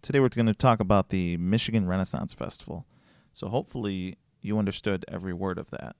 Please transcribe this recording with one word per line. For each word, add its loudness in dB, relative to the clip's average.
Today 2
we're 6
gonna 2
talk 6
about 4
the 0
Michigan 0
Renaissance -2
Festival. -10
So -10
hopefully -4
you -2
understood -2
every -8
word -4
of -12
that, -12